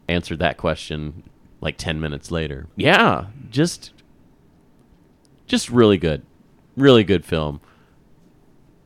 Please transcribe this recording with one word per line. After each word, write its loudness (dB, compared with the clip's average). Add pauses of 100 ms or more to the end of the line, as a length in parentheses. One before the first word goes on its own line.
answered -4
that -2
question, -6 (380)
like, -6
ten -6
minutes -8
later. -8
Yeah, 2 (240)
just, -4 (1500)
just -2
really 6
good. -2 (540)
Really 8
good 0
film. -4 (1300)